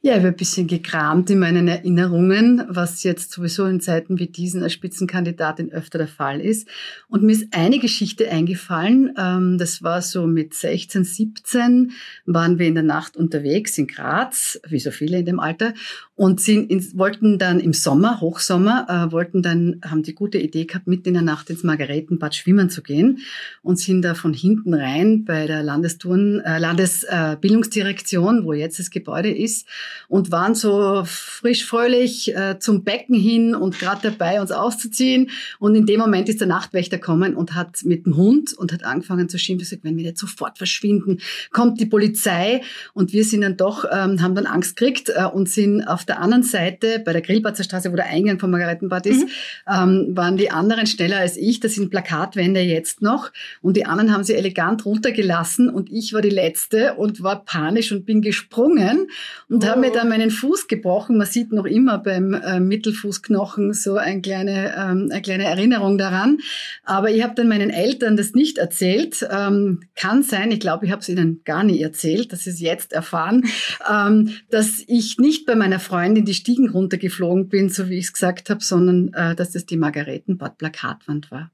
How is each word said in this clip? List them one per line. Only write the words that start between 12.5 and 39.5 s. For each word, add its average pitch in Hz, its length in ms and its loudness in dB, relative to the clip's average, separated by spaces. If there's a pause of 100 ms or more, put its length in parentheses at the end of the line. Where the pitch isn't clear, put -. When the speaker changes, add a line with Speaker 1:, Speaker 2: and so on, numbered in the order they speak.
Speaker 1:
wir 175 80 2
in 160 80 2
der 160 100 2
Nacht 156 320 -2
unterwegs 160 640 -2
in 143 80 0
Graz, - 840 -6
wie 151 120 -2
so 143 100 -4
viele 175 300 -2
in 175 60 0
dem 175 140 -2
Alter, 165 360 -4 (400)
und 190 260 4
sind 214 280 2
ins, 185 280 -2
wollten 202 400 2
dann 180 240 0
im 170 100 2
Sommer, 185 480 2
Hochsommer, 175 880 0
äh, 160 60 -4
wollten 175 300 0
dann, 170 420 0
haben 156 180 -2
die 160 120 -8
gute 208 240 -4
Idee 160 260 -4
gehabt, 180 220 -8
mitten 180 220 0
in 180 40 2
der 175 100 2
Nacht 151 260 -4
ins 170 140 -8
Margaretenbad 156 720 -2
schwimmen 185 340 4
zu 175 120 -8
gehen 208 380 2 (420)
und 180 180 0
sind 185 220 0
da 175 140 0
von 160 180 -2
hinten 190 400 0
rein 165 500 2
bei 156 220 -2
der 151 180 -2
Landesturn-, 180 760 0
äh, 160 160 -2
Landes-, 175 460 0
äh, 160 360 -2
Bildungsdirektion, 202 1080 2
wo 160 60 -2
jetzt 156 280 -4
das 175 100 -8
Gebäude 185 420 -4
ist, - 360 -4 (400)
und 180 240 0
waren 196 240 2
so 202 500 2
frisch, - 580 -4
fröhlich, 240 720 0
äh, 190 240 -4
zum 202 240 2
Becken 240 320 0
hin 226 380 4
und 185 240 -2
grad 196 260 -4
dabei, 202 380 0
uns 190 100 -4
auszuziehen. 254 800 0 (300)
Und 208 160 6
in 220 100 6
dem 214 140 4
Moment 208 280 2
ist 214 120 -2
der 196 80 0
Nachtwächter 180 500 -2
gekommen 180 380 0
und 165 200 -4
hat 175 280 -6
mit 175 220 0
dem 160 100 2
Hund 254 380 4
und 170 200 -6
hat 170 100 -8
angefangen 175 460 -4
zu 180 80 -8
schimpfen, 180 280 -4